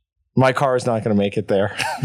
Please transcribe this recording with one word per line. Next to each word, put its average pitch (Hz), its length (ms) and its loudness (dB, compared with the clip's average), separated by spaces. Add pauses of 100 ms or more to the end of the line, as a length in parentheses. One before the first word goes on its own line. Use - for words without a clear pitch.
(360)
My 131 160 4
car 127 240 0
is 117 100 -4
not 113 160 0
gonna 107 140 0
make 101 200 0
it 104 120 -4
there. 101 280 0 (280)